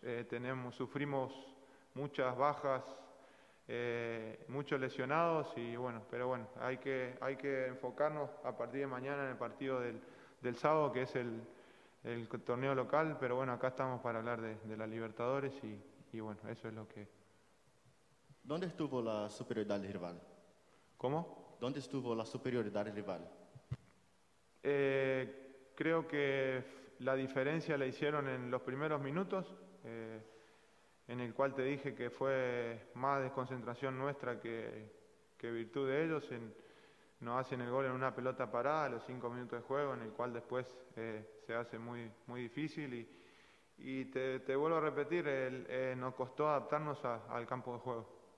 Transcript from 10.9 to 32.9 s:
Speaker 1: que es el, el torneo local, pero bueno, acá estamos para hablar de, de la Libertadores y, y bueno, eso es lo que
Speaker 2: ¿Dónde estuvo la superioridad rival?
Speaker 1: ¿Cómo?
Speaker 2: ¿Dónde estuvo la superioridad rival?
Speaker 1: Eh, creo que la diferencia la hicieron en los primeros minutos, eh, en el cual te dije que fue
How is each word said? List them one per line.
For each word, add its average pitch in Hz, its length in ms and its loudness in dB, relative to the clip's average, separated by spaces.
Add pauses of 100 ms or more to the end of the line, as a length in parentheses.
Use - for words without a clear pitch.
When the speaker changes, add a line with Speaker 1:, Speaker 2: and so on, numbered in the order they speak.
Speaker 1:
que 127 120 2
es 131 120 -4
el, 117 260 -2 (600)
el 117 240 -4
torneo 127 480 0
local, 147 460 4
pero 127 160 2
bueno, 131 160 2
acá 131 160 2
estamos 127 320 0
para 113 180 0
hablar 113 220 0
de, 110 240 -4
de 107 100 -6
la 110 100 -4
Libertadores 117 680 -2 (100)
y, 104 180 -8 (300)
y 113 80 -6
bueno, 107 300 -6
eso 113 180 -6
es 110 60 -6
lo 110 160 -8
que 104 180 -12 (1400)
Speaker 2:
¿Dónde 160 220 0
estuvo 135 380 0
la 107 260 2
superioridad 104 540 0
rival? 87 360 -4 (760)
Speaker 1:
¿Cómo? - 640 -2
Speaker 2:
¿Dónde 135 200 0
estuvo 123 360 0
la 113 100 0
superioridad 110 680 0
rival? 95 380 -4 (1300)
Speaker 1:
Eh, 135 1120 2
creo 160 320 4
que 135 560 4 (380)
la 131 120 6
diferencia 139 640 4
la 131 80 4
hicieron 143 420 2
en 127 220 -2
los 123 140 2
primeros 143 360 2
minutos, 175 560 0 (280)
eh, 113 360 -8 (880)
en 123 120 -4
el 117 160 -2
cual 139 180 4
te 135 80 0
dije 139 320 0
que 120 160 -2
fue 123 880 0